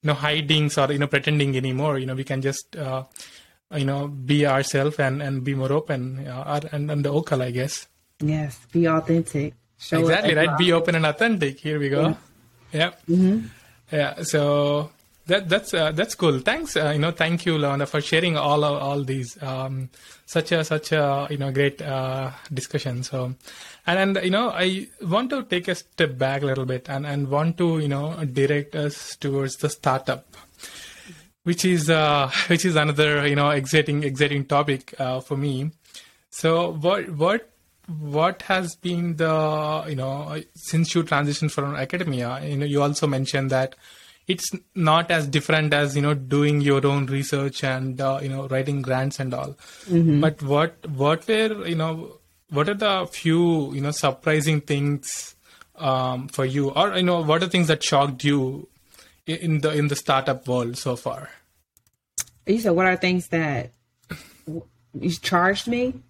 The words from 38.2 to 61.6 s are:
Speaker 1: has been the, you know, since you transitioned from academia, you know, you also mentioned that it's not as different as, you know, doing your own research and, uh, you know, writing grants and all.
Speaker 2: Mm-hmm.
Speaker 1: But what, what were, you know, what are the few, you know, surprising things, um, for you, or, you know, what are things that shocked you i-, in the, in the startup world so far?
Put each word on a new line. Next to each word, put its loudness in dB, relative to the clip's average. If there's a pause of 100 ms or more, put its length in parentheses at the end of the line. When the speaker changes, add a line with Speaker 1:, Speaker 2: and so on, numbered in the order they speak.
Speaker 1:
has -2
been -4
the, 0
you -6
know, -6 (140)
since 0
you 2
transitioned 0
from -4
academia, -4
you -4
know, -2
you 2
also 0
mentioned -2
that 0 (540)
it's -2 (280)
not 4
as 0
different 2
as, 2
you 2
know, 2
doing 2
your 4
own 2
research -2
and, -2
uh, 0
you -6
know, -6
writing -2
grants -2
and -4
all. -8 (320)
Speaker 2:
Mm-hmm. 6
Speaker 1:
But 2
what, 0
what 0
were, 0
you -2
know, -4 (320)
what 2
are 0
the 0
few, 2
you -4
know, -2
surprising 0
things, -4 (400)
um, -2
for -2
you, 0
or, 2
you 2
know, 2
what 2
are -2
things 2
that 2
shocked 2
you 0 (580)
i-, -4
in 0
the, 2
in 2
the -2
startup 0
world -2
so -4
far? -10 (1160)